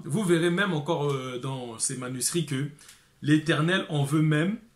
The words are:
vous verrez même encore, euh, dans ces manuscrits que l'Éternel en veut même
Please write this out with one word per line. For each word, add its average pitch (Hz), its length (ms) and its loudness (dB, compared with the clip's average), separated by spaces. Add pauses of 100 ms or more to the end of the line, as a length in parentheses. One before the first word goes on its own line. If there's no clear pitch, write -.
vous 151 200 -2
verrez 170 260 4
même 185 240 0
encore, 143 380 0
euh, 127 280 -6
dans 123 380 -8
ces 123 200 -4
manuscrits 131 480 -2
que 139 240 -2 (520)
l'Éternel 156 680 2
en 147 140 2
veut 151 200 2
même 160 360 2 (160)